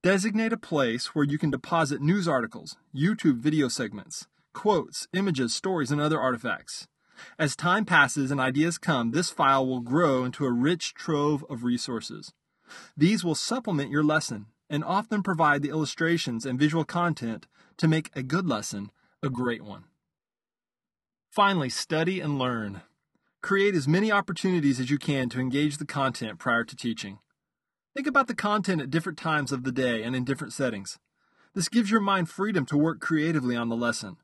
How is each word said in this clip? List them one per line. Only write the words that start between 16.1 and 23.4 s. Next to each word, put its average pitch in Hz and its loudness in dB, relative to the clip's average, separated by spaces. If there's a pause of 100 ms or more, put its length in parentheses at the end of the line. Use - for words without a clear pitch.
and 127 -4
visual 151 2
content 139 -2 (300)
to 165 2
make 156 2
a 143 -6
good 160 -2
lesson 104 -6 (320)
a 135 -2
great 123 -4
one. 104 -16 (1500)
Finally, 196 4
study 165 -2
and 147 -2
learn. 113 -4 (600)